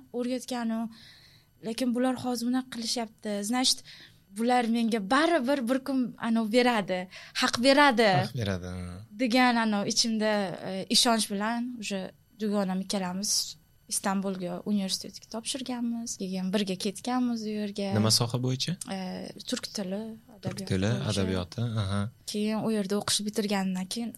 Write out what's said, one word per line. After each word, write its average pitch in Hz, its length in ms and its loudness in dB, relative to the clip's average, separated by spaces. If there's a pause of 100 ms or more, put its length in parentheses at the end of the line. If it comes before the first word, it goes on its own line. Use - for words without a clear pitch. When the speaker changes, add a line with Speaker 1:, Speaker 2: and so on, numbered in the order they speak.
(100)
Speaker 1:
o'rgatganu, 240 720 -2 (800)
lekin 226 280 -2
bular 247 240 2
hozir 240 320 -4
bunaqa 254 240 0
qilishyapti. 226 720 -6
Значит, 247 380 2 (480)
bular 240 400 2
menga 226 340 2
baribir 285 600 4
bir 254 160 2
kun 269 220 0 (160)
anov 226 320 0
beradi, 214 520 2 (320)
haq - 260 0
beradi", 254 560 8
Speaker 2:
Haq 185 200 2
beradi, 98 320 -2
ha. 90 300 -8 (140)
Speaker 1:
degan 247 460 4
anov 214 300 2
ichimda, 220 460 2 (280)
e, 190 120 -8 (140)
ishonch 226 420 4
bilan 214 320 -2 (160)
o'sha 202 240 -4 (340)
dugonam 202 460 0
ikkalamiz 190 500 -2 (580)
Istanbulga 190 640 -2 (100)
universitetga 196 680 -2
topshirganmiz. 233 880 -6
Keyin 185 340 -2
birga 196 240 0
ketganmiz 240 680 -2
u 214 60 -6
yerga. 208 440 -4
Speaker 2:
Nima 107 180 4
soha 117 280 2
bo'yicha? 127 340 -2 (120)
Speaker 1:
E, 190 140 -8 (420)
turk - 240 -6
tili, 196 360 -6 (300)
Speaker 2:
Turk 226 60 -20
Speaker 1:
adabiyoti 190 280 -8
Speaker 2:
tili, 95 220 0
Speaker 1:
bo'yicha. 110 220 0
Speaker 2:
adabiyoti, 92 520 -2 (140)
aha. 101 260 0 (240)
Speaker 1:
Keyin 214 340 -2
u 220 120 -2
yerda 202 280 0
o'qish - 260 -2
bitirgandan 196 640 -2
keyin 233 320 -6